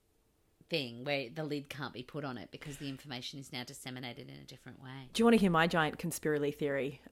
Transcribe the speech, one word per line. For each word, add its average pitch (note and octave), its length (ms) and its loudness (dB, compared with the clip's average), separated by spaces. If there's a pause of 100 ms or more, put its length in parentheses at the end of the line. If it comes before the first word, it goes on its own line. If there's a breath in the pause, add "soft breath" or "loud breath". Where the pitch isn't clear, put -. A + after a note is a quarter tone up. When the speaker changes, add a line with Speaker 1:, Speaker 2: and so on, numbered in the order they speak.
(680)
Speaker 1:
thing B2+ 360 -4
where C#3 240 -2
the D#3+ 160 -6
lid D3 240 -4
can't C3+ 240 -6
be B2 100 -8
put D3 220 -8
on B2+ 120 -6
it F#2+ 140 -12
because D3 260 -10
the C#3+ 120 -6
information C3+ 500 -10
is C3+ 140 -14
now B2 100 -4
disseminated B2+ 680 -10
in C3+ 60 -14
a C#3+ 80 -14
different C3 400 -18
way. C3 300 -12
Speaker 2:
Do - 80 2
you A#3 40 8
wanna A3+ 120 10
hear F#3+ 140 8
my E3 160 8
giant E3 300 4
conspiracy D3+ 540 0
theory C#3 480 -2 (120)